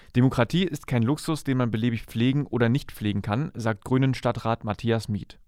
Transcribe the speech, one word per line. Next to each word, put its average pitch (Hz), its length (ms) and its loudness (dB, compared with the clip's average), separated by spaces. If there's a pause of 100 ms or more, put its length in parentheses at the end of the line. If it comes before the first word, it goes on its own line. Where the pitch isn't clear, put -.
(160)
"Demokratie 127 480 4
ist - 220 -6
kein 123 160 0
Luxus, 147 420 -2
den 131 140 0
man 120 120 0
beliebig 117 340 -2
pflegen 131 420 0
oder 117 220 2
nicht 131 240 0
pflegen 104 300 -2
kann", 113 320 -2
sagt 110 300 -4
Grünen-Stadtrat 123 800 0
Matthias 113 440 -2
Mieth. 101 400 -8